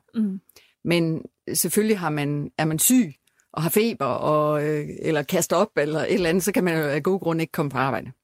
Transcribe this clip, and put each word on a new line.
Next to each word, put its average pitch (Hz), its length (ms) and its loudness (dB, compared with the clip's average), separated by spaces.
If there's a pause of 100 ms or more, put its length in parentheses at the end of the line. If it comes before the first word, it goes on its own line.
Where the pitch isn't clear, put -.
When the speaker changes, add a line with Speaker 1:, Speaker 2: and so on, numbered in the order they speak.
(140)
Speaker 1:
Mm. 202 260 0 (440)
Speaker 2:
Men 165 380 0 (320)
selvfølgelig 208 440 0
har 170 120 -2
man, 147 480 -2
er 151 60 0
man 160 140 0
syg 240 360 4 (380)
og 156 100 -4
har 165 80 0
feber, 214 360 0
og, 151 580 0
øh, 151 240 -2 (140)
eller 151 200 0
kaster 175 340 0
op, 202 200 2
eller 151 240 0
et 139 140 0
eller 180 140 2
andet, 170 160 2
så 202 80 0
kan - 120 2
man 170 140 2
jo 156 60 0
af 147 180 -2
gode 190 160 0
grunde 165 240 0
ikke 160 100 -6
komme 151 180 -2
på 135 80 -4
arbejde. 123 320 -2 (140)